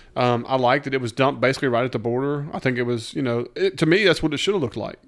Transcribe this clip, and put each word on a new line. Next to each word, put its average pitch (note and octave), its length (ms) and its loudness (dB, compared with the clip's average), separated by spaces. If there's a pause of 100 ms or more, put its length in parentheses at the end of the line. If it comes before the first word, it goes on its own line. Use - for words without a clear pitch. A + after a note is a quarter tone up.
(160)
Um, B2 340 2
I C3 80 2
liked C3 280 2
that C3+ 80 -6
it C3+ 60 0
was A#2 140 -6
dumped C3+ 260 2
basically C3 300 2
right A#2+ 160 2
at B2 80 -4
the A#2 60 -2
border. C#3 520 -2
I F#3+ 80 -6
think B2+ 200 -2
it B2 40 0
was, A#2+ 300 -4
you D3+ 80 -4
know, A#2+ 340 -2
it, F#3+ 220 -2
to D#3+ 80 2
me, F#3 180 4
that's E3+ 180 4
what D#3 120 0
it C#3 40 -4
should G3 180 0
have F3+ 60 0
looked A#2 140 -4
like. - 220 -8 (100)